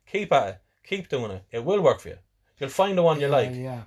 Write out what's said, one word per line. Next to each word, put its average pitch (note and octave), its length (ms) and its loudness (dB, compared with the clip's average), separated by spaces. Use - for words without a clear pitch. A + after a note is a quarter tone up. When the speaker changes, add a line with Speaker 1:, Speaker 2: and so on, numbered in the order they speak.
Speaker 1:
Keep G3 260 -4
at G#2+ 160 4
it. F#2+ 100 -12
Keep F#3+ 240 -8
doing A#2+ 220 -4
it. F#2 200 -12
It A#2 140 -8
will G3 160 0
work C3+ 200 4
for - 80 -16
you. - 100 -16
You'll C#3 120 -6
find G3 280 0
the F3 40 4
one D#3 180 4
you C#3+ 60 2
Speaker 2:
Yeah, C#3 60 0
Speaker 1:
like. B2+ 220 2
Speaker 2:
yeah. B2+ 320 -10